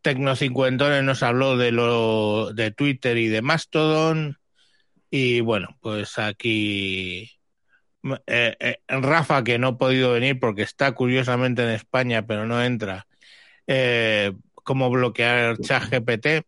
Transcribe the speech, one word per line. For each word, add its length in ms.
Tecnocincuentones 1000
nos 200
habló 340
de 140
lo, 800
de 160
Twitter 480
y 100
de 140
Mastodon. 960
Y 300
bueno, 420
pues 380
aquí, 1120
eh, 320
eh, 180
Rafa, 560
que 140
no 120
ha 100
podido 320
venir 280
porque 220
está 300
curiosamente 720
en 60
España, 580
pero 180
no 180
entra, 440
eh, 680
cómo 380
bloquear 640
chat 280
G 200
P 140
T. 280